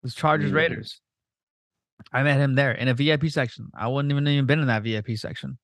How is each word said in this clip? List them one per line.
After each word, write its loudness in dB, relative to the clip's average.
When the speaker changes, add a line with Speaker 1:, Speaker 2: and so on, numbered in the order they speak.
Speaker 1:
It -14
was -8
Chargers 0
Speaker 2:
Mm. 0
Speaker 1:
Raiders. -2
I 0
met 4
him 2
there 2
in -2
a 2
V 2
I 4
P 0
section. -4
I -4
wouldn't -2
even, 2
even 4
been 4
in 2
that 2
V -2
I -4
P -6
section. -10